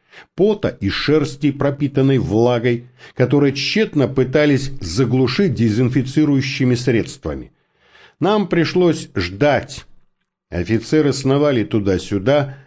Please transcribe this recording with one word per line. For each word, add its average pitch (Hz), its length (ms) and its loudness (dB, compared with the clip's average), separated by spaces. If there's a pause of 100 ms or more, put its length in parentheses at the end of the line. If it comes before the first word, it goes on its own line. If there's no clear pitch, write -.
(360)
пота 202 340 0
и - 200 -4
шерсти, 143 600 0
пропитанной 135 680 0
влагой, 120 680 0 (300)
которые 139 380 2
тщетно 151 540 0
пытались 135 640 0 (100)
заглушить 127 720 0
дезинфицирующими 127 1200 0
средствами. 87 760 -4 (680)
Нам 202 280 0
пришлось 170 680 0
ждать. 101 720 -2 (640)
Офицеры 113 640 0
сновали 135 500 0
туда-сюда, 104 1040 -2